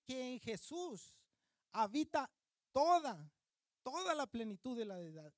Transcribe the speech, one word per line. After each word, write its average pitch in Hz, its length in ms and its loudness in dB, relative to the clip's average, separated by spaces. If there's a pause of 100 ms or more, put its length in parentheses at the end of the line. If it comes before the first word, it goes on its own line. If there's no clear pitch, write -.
que 254 280 -4
en 240 60 -6
Jesús 269 800 -8 (560)
habita 247 580 0 (400)
toda, 277 580 4 (540)
toda 339 320 0
la 285 120 0
plenitud 226 500 -6
de 226 80 -2
la 196 100 -6
deidad. 156 420 -12